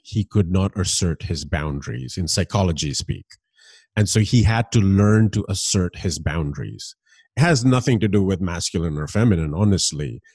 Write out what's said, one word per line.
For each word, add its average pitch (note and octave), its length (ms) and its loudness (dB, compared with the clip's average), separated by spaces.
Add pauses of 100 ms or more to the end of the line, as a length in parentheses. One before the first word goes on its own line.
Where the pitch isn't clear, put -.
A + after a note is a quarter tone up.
he G#2+ 200 -4
could F#2 280 0
not F#2+ 260 0
assert E2+ 460 -2
his D#2 220 -6
boundaries C#2+ 720 -6
in F2+ 120 -4
psychology E2 640 -2
speak. - 320 -8 (680)
And G#2 120 2
so - 120 0
he G#2+ 240 4
had A2+ 300 2
to A#2+ 60 4
learn G#2 520 4
to G#2 180 -2
assert F#2 460 -2
his D#2+ 240 -6
boundaries. D2 760 -6 (400)
It A#2+ 60 2
has D3 240 4
nothing B2+ 360 2
to A2 60 2
do G2 140 2
with F#2 180 0
masculine E2+ 600 -4
or D2+ 80 -6
feminine, E2+ 480 2
honestly. D#2+ 640 0 (140)